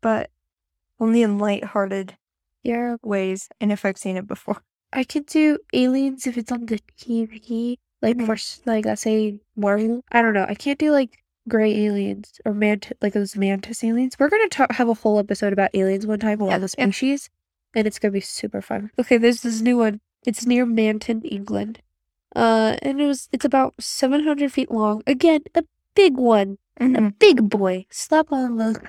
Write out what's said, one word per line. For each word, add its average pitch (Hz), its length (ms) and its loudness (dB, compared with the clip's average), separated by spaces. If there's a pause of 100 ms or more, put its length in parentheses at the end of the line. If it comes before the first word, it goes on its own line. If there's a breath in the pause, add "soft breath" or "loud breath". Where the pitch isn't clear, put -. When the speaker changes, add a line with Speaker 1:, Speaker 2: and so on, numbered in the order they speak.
Speaker 1:
but 220 300 -2 (680)
only 226 220 4
in 208 160 2
lighthearted 196 760 -4 (460)
Speaker 2:
Yeah. 240 400 -4
Speaker 1:
ways, 190 460 -4 (120)
and 208 120 0
if 208 120 -6
I've 190 140 -2
seen 185 180 -6
it 190 100 -8
before. - 360 -8 (300)
Speaker 2:
I 262 120 -2
can - 180 -6
do 302 360 2 (140)
aliens 262 540 0
if 247 100 -4
it's 233 140 -6
on 240 160 -6
the 220 140 -4 (160)
T 226 300 -4
V, 233 520 -8 (240)
like, 226 140 2
Speaker 1:
Mm-hmm. 240 100 -4
Speaker 2:
for 220 80 -2
s-, - 320 -12
like, 220 200 0
let's 214 160 -4
say 214 360 0 (180)
Marvel. 214 540 0
I 240 120 2
don't 226 120 2
know. 196 140 2
I 208 60 -4
can't 285 240 -4
do, 302 140 2
like, 269 260 0 (300)
gray 214 380 2
aliens 202 580 -4
or 214 100 -2
mant-, 208 360 0 (120)
like, 208 100 0
those 202 240 -2
mantis 196 480 -2
aliens. 240 340 -2
We're 294 120 4
gonna 427 180 2
ta-, - 220 0
have 233 180 0
a 233 60 2
whole 214 260 2
episode 202 320 -2
about 196 220 2
aliens 196 320 0
one 214 120 -2
time, 214 240 -2
all 196 60 0
Speaker 1:
Yeah, 190 100 0
Speaker 2:
the 185 180 -4
Speaker 1:
yeah. 262 100 0
Speaker 2:
species, 262 440 -2 (440)
and 214 120 2
it's 208 140 -4
gonna 208 120 0
be 196 80 -2
super 202 420 -10
fun. 208 360 -8
Okay, 247 180 4
there's 233 260 4
this 226 180 -4
new 247 180 2
one. 220 220 0 (260)
It's 233 200 -4
near 240 200 2
Manton, 220 560 0
England. 202 600 -8 (540)
Uh, 220 460 2
and 277 180 -2
it 294 60 2
was, 277 260 -4
it's 262 140 -6
about 262 340 2
seven 277 440 0
hundred 285 280 0
feet - 180 -2
long. 214 360 0
Again, 302 340 4 (140)
a 330 100 2 (300)
big 359 220 6
one. 208 420 2 (200)
A 233 60 0
Speaker 1:
Mm-hmm. 240 240 4 (100)
Speaker 2:
big 247 300 6
boy. 190 420 -2
Slap 311 420 0
on 254 260 -2
the 220 300 -2